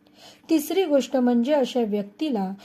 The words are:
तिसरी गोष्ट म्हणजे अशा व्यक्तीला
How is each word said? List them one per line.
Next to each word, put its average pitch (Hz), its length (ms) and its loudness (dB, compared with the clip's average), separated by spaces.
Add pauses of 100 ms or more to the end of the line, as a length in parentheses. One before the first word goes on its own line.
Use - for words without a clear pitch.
(500)
तिसरी 330 360 0
गोष्ट 277 320 0
म्हणजे 247 360 2
अशा 254 280 0
व्यक्तीला 202 720 -4 (120)